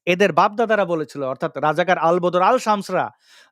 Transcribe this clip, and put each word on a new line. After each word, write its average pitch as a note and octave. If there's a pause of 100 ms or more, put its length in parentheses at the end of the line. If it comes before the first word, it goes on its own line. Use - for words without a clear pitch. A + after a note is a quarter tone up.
এদের F3+
বাপদাদারা G#3
বলেছিল, D#3
অর্থাৎ C3+
রাজাকার D#3
আলবদর F3
আল A#3
শামসরা। F#3 (420)